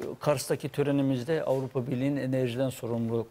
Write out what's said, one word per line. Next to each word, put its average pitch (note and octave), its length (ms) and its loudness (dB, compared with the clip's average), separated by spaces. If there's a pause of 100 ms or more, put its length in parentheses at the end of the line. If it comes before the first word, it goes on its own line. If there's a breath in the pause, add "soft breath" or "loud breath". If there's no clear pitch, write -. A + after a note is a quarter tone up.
(200)
Kars'taki D3 480 0
törenimizde C#3+ 760 2
Avrupa C3 420 0
Birliği'nin C3+ 300 0
enerjiden C3 540 0
sorumlu A#2 600 -2